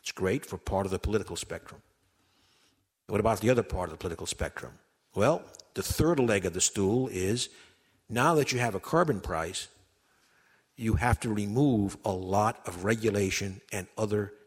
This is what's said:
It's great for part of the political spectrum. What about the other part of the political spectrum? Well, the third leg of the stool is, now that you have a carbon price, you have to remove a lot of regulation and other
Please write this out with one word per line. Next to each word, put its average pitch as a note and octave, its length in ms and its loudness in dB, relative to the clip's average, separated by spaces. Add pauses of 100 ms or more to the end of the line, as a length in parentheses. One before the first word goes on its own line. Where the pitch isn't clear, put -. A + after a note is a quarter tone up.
It's - 100 -10
great F#2+ 320 -2
for F#2 140 -10
part F#2+ 260 -2
of F#2 80 -2
the F#2+ 60 -2
political G2+ 360 -2
spectrum. - 460 -12 (1300)
What G#2 140 0
about G#2+ 200 2
the G#2+ 80 2
other A#2+ 140 4
part F2+ 260 -4
of D#2+ 40 -8
the E2+ 40 -12
political E2 300 -8
spectrum? - 460 -8 (420)
Well, C3 280 2 (300)
the F#2+ 100 -6
third - 380 2
leg G#2 240 2
of F2 80 0
the F2+ 80 -4
stool A2 480 2
is, F#2+ 400 -2 (600)
now B2+ 240 4
that C#3+ 180 4
you B2+ 60 0
have A#2 160 0
a F#2+ 60 -2
carbon D#3+ 400 2
price, E2+ 480 -4 (1080)
you A2 200 0
have A#2 240 2
to A2+ 120 -2
remove G#2 720 2
a G#2 80 0
lot G2 540 0
of F2+ 180 -8
regulation G2+ 800 0 (100)
and F#2 140 -6 (100)
other G#2 380 -2 (120)